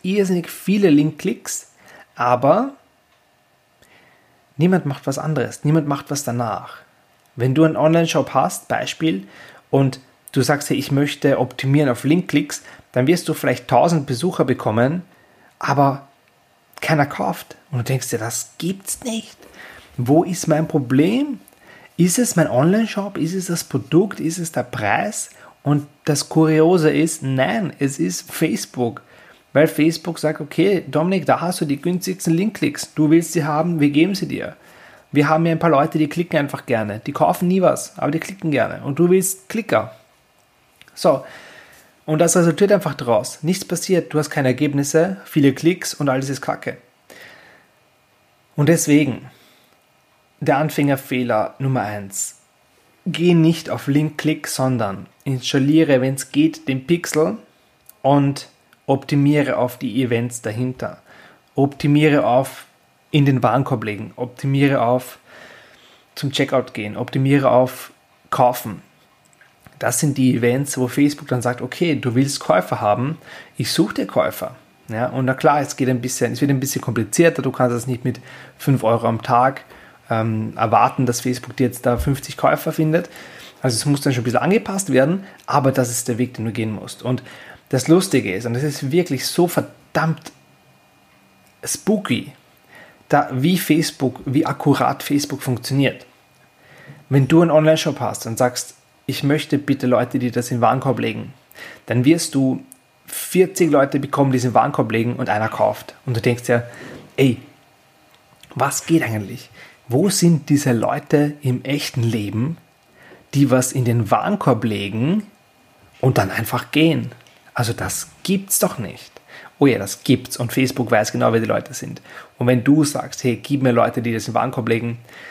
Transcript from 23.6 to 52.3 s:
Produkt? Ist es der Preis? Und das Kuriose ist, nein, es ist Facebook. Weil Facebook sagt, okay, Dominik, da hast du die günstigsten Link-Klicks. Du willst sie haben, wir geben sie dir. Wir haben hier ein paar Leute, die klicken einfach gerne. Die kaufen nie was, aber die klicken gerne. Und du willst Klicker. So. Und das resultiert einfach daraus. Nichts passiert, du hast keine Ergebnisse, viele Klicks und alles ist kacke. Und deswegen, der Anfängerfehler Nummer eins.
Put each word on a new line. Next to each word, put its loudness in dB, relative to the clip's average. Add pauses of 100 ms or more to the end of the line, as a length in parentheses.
Produkt? 0
Ist -4
es -8
der -2
Preis? -4 (320)
Und 0 (200)
das -2
Kuriose 4
ist, 0
nein, -2
es -2
ist -6
Facebook. -4 (500)
Weil 6
Facebook -2
sagt, -4
okay, 0
Dominik, -2
da 2
hast -4
du -2
die -4
günstigsten -2
Link-Klicks. -2
Du 2
willst 4
sie 0
haben, 0
wir 4
geben 2
sie -6
dir. -8 (560)
Wir 2
haben 2
hier 2
ein 0
paar 2
Leute, 2
die 2
klicken -4
einfach -4
gerne. -2
Die -8
kaufen 0
nie 2
was, 0
aber -2
die -2
klicken -6
gerne. -2
Und -4
du 4
willst 0
Klicker. -2 (1000)
So. 0 (800)
Und 0
das 2
resultiert 4
einfach 2
daraus. -2
Nichts -2
passiert, -2
du 0
hast -2
keine 0
Ergebnisse, 0
viele 4
Klicks -2
und -4
alles -2
ist -6
kacke. -8 (1800)
Und 2
deswegen, 2 (1120)
der 0
Anfängerfehler 0
Nummer 0
eins. -8 (680)